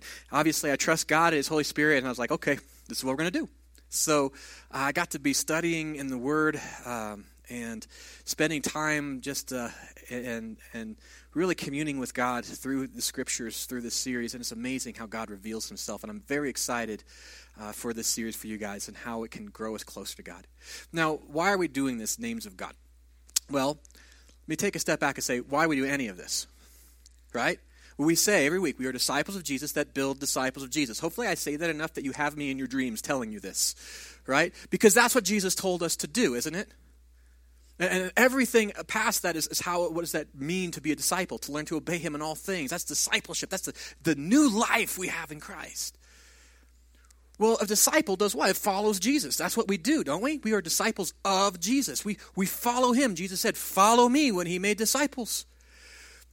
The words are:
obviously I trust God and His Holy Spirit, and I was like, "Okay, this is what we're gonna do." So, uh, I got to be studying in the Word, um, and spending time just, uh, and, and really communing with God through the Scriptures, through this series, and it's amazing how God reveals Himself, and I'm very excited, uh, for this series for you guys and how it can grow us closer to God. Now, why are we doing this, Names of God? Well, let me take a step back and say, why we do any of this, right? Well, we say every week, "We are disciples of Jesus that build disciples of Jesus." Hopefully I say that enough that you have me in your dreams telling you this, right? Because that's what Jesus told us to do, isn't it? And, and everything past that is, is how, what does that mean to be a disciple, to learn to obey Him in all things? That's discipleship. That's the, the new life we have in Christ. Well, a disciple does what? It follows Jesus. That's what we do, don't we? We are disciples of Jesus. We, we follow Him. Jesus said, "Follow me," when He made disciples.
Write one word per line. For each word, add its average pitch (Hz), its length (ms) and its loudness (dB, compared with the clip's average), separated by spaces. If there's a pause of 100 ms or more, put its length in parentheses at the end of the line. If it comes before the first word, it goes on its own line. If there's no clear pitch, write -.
(300)
obviously 151 400 2
I 139 60 2
trust - 320 2
God 165 240 6
and 151 60 4
His 135 100 0
Holy 151 160 2
Spirit, 151 340 4
and 127 80 0
I 127 40 -2
was 120 100 -4
like, 120 100 -2
"Okay, 135 300 0 (260)
this 117 120 -8
is - 60 -4
what 131 60 0
we're 143 140 0
gonna 180 80 0
do." 302 160 -2 (400)
So, 147 380 2 (440)
uh, 135 80 -8
I 139 140 0
got 175 180 0
to 160 80 -6
be 139 140 2
studying 156 640 0
in 139 100 -6
the 131 120 -4
Word, 151 420 2 (240)
um, 107 400 -6 (260)
and 117 360 -8 (400)
spending 156 340 0
time 147 640 -2
just, 135 320 -6
uh, 120 160 -4 (400)
and, 117 480 -8 (160)
and 110 220 -10 (360)
really 170 220 2
communing 143 440 -4
with 123 140 -4
God 123 320 0
through 131 440 -4
the 120 120 -14
Scriptures, - 640 -6
through 127 160 -8
this 117 140 -6
series, 120 400 -4
and 120 80 -12
it's 120 100 -8
amazing 123 440 -6
how 113 100 -10
God 110 240 -6
reveals 107 360 -8
Himself, 104 380 -10
and 107 60 -10
I'm 104 100 -12
very 143 300 -2
excited, 113 540 -4 (540)
uh, 107 140 -12
for 117 220 -6
this 113 120 -6
series 113 300 -4
for - 120 -12
you 107 100 -8
guys 101 280 -8
and 107 120 -16
how 117 240 -8
it 113 80 -10
can 107 160 -14
grow 110 280 -8
us 101 80 -8
closer - 340 -12
to 101 60 -18
God. 90 240 -16 (460)
Now, 160 340 2
why 165 240 2
are 202 60 4
we 175 120 2
doing 131 280 -2
this, 110 220 -6
Names 117 260 -6
of 98 100 -14
God? 95 200 -10 (760)
Well, 143 280 0 (160)
let - 540 -20
me 156 80 -4
take 196 200 0
a - 20 -4
step 156 220 0
back 139 160 0
and 131 80 -6
say, 123 160 0
why 139 260 2
we 156 100 2
do 135 100 0
any 139 220 -2
of 92 100 -12
this, - 280 -6 (840)
right? 143 260 0 (380)
Well, 143 80 0
we 165 100 6
say 180 300 4
every 165 140 2
week, 165 200 -2
"We 127 60 -4
are 131 80 -4
disciples 143 440 0
of 180 60 -8
Jesus 143 300 -4
that 147 220 -2
build 139 260 -2
disciples 135 440 -2
of 127 60 -12
Jesus." 123 280 -2
Hopefully 202 300 -2
I 175 60 2
say 147 220 -4
that 165 140 0
enough 156 240 -4
that 139 100 -6
you 135 80 -4
have 147 240 -2
me 143 140 -4
in 135 80 -4
your 131 100 -4
dreams 127 320 -2
telling 123 320 -2
you 104 80 -10
this, - 340 -2 (520)
right? 151 260 4 (160)
Because 196 240 8
that's 240 220 8
what 240 100 4
Jesus 190 300 0
told 180 280 0
us 165 140 -2
to - 100 -4
do, 151 280 2
isn't 151 200 -4
it? 196 140 -6 (1120)
And, 185 220 2
and 185 140 -6
everything 233 560 6 (140)
past 220 360 0
that 170 140 0
is, 151 120 -2
is - 120 -2
how, 175 300 0
what 165 100 -2
does 165 120 -4
that 156 220 -4
mean 170 380 -2
to 151 80 -8
be 156 120 0
a 139 40 0
disciple, 175 420 0
to - 140 -10
learn 151 140 -4
to 165 100 -2
obey 160 220 -2
Him 156 160 -4
in 147 80 -6
all 156 120 -2
things? 170 360 -4
That's 175 140 -4
discipleship. - 640 -2
That's 190 140 -4
the, - 100 -8 (280)
the 165 120 4
new 220 360 6
life 214 480 2
we 180 100 -4
have 160 220 -6
in 151 100 -12
Christ. - 560 -10 (1400)
Well, 220 220 6
a 208 60 0
disciple 214 500 4
does 208 180 2
what? 247 160 4
It 185 60 2
follows 208 420 2
Jesus. 220 380 0
That's - 200 -2
what 208 120 0
we 196 80 2
do, 226 260 2
don't 151 200 -2
we? 285 160 0
We 220 160 -2
are 202 60 2
disciples 190 540 0 (100)
of 196 360 4
Jesus. 208 440 0
We, 202 140 -4 (160)
we 190 120 2
follow 240 460 2
Him. 240 220 4
Jesus 180 260 -4
said, 214 160 2
"Follow 233 520 6
me," 277 220 4
when 175 160 0
He 180 140 -2
made 202 180 2
disciples. 254 680 0 (880)